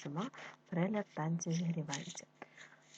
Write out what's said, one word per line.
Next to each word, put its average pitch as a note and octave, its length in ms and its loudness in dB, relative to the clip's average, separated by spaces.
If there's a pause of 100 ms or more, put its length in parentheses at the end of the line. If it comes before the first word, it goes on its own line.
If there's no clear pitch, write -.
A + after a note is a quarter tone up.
зима, E3 260 -2 (400)
перегляд G3 440 4
танців E3 400 2
зігріванців. E3 760 0 (720)